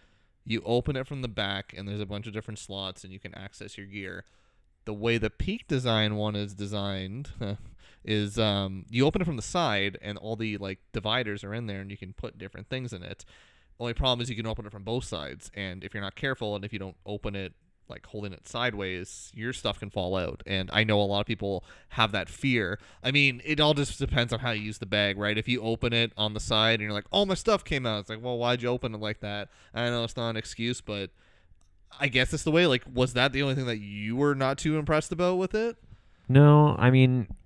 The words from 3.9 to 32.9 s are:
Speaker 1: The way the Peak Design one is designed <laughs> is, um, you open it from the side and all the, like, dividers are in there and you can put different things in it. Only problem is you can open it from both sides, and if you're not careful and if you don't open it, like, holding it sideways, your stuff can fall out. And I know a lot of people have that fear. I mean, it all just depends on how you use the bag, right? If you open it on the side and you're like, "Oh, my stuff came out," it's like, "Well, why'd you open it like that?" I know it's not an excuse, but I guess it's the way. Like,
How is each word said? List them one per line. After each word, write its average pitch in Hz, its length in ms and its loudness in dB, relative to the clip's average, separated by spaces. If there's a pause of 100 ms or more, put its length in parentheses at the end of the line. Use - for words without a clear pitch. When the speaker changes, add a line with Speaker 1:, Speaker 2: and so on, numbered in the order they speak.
Speaker 1:
The 107 100 -4
way 117 240 2
the 107 120 0
Peak - 380 -4
Design 110 480 2
one 104 180 0
is 101 200 -6
designed 101 760 -6 (100)
<laughs> 101 180 -4 (460)
is, 104 340 0
um, 98 500 0
you 120 160 2
open 160 160 2
it 180 40 -2
from 160 100 -2
the 110 80 -6
side 104 580 0
and 101 160 -8
all 110 200 -6
the, 107 220 -4
like, 98 200 -8 (140)
dividers 107 500 -2
are 101 100 -10
in 117 140 -6
there 98 140 -8
and 98 100 -12
you 101 60 -12
can 92 160 -12
put - 260 -14
different - 300 -14
things 127 240 -6
in 90 100 -10
it. - 220 -14 (560)
Only 117 140 -4
problem 127 260 4
is 120 100 -4
you 110 60 -6
can 110 100 -4
open 110 180 -4
it 104 60 -14
from 101 140 -14
both 117 180 0
sides, 73 520 -8
and 95 280 -8
if 98 100 -10
you're 101 120 -6
not 98 100 -8
careful 120 400 -2
and 98 100 -6
if 104 80 -10
you 104 60 -4
don't 95 160 -10 (100)
open 104 300 -6
it, 95 180 -8 (360)
like, - 180 -16
holding 104 260 -10
it - 140 -18
sideways, 101 880 -4
your 117 180 -6
stuff - 280 -4
can 101 100 -10
fall 92 240 -2
out. 92 320 -2
And 95 260 -4
I 107 120 4
know 107 160 4
a - 20 6
lot 101 160 0
of 104 80 -2
people 98 380 -4 (240)
have 110 240 0
that 95 160 -2
fear. 110 500 -2 (240)
I 127 80 -2
mean, 135 340 2
it 151 140 -2
all 151 160 6
just 143 240 -2
depends 123 340 0
on 113 60 0
how 123 140 -2
you 107 100 -4
use 107 160 -8
the 104 80 -10
bag, 101 320 2
right? 104 180 0
If 110 120 -2
you 120 140 2
open 117 300 0
it 117 240 2
on 107 160 0
the 107 60 -6
side 110 360 4
and 107 80 0
you're 107 100 -4
like, 104 200 -4
"Oh, 202 140 4
my 190 80 0
stuff 208 300 2
came 135 220 -2
out," 107 140 -2
it's 98 100 -10
like, 110 120 -10
"Well, 123 160 -4
why'd 120 240 2
you 120 60 0
open 120 260 -2
it 104 60 -10
like 107 200 -6
that?" 104 280 -6 (260)
I 120 160 0
know 120 140 0
it's 113 120 -6
not 117 140 -2
an 113 60 -4
excuse, 117 440 -4
but 101 300 -8 (880)
I 139 100 2
guess 127 240 2
it's 156 100 -2
the 160 80 0
way. 170 160 8
Like, 127 160 4 (100)